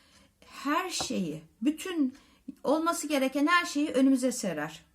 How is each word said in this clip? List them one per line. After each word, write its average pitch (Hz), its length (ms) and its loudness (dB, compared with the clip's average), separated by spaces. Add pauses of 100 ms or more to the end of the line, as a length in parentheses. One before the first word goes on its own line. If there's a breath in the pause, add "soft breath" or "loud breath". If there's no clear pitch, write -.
(400 soft breath)
her 349 500 -4
şeyi, 180 540 -4 (180)
bütün 302 540 -2 (480 soft breath)
olması 320 440 0
gereken 277 400 2
her 349 180 4
şeyi 302 240 -2
önümüze 262 420 4
serer 160 520 -6 (120)